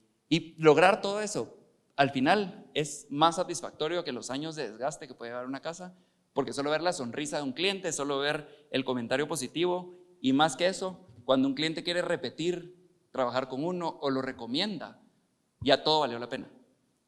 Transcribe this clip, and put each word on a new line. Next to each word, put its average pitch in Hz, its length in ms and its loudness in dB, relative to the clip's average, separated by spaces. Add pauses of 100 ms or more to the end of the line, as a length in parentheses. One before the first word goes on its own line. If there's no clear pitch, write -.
(280)
y 165 340 0
lograr 160 380 8
todo 202 220 -2
eso. 160 340 -6 (400)
Al 139 140 6
final 170 640 2
es - 340 -4
más 165 280 4
satisfactorio 170 680 -4
que 139 80 -6
los 113 180 -8
años 151 240 -6
de 135 160 -6
desgaste 139 380 -6
que 123 60 -18
puede 117 160 -12
llevar 123 160 -8
una 135 160 -8
casa, 180 340 -12 (380)
porque 131 180 -2
solo 139 180 -2
ver 156 120 0
la 175 100 2
sonrisa 147 460 -6
de 147 40 -2
un 135 100 -4
cliente, 185 380 -2
solo 143 280 -2
ver 147 520 -4
el 131 140 0
comentario 127 420 0
positivo, 170 720 -2 (220)
y 131 140 4
más 156 220 4
que 175 100 2
eso, 185 400 -4 (180)
cuando 131 220 4
un 135 80 0
cliente 160 300 -2
quiere 175 180 0
repetir, 165 760 -4 (360)
trabajar 127 360 0
con 131 160 -4
uno 175 360 -4
o 139 100 0
lo 135 100 0
recomienda, 131 800 -6 (600)
ya 135 240 4
todo 151 160 4
valió 120 180 -2
la 120 100 -8
pena. - 220 -8 (580)